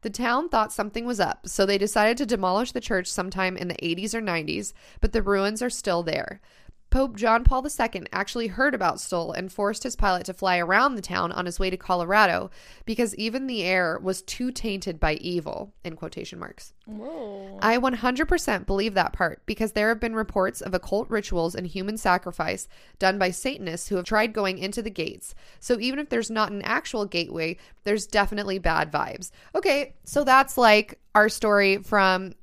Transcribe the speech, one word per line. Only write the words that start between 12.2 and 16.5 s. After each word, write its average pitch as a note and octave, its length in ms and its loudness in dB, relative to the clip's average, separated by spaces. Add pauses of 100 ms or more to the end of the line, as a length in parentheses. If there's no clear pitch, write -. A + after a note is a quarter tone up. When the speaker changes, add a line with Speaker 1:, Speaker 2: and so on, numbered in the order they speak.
Speaker 1:
because A3+ 300 -2
even A3+ 300 -4
the A#3 180 -4
air F3+ 380 2
was F#3 220 -4
too B3+ 280 -6
tainted G3 480 -6
by D#3 160 2
evil, F3 560 -6 (120)
in E3 120 -10
quotation - 440 -12
marks. - 340 -16 (140)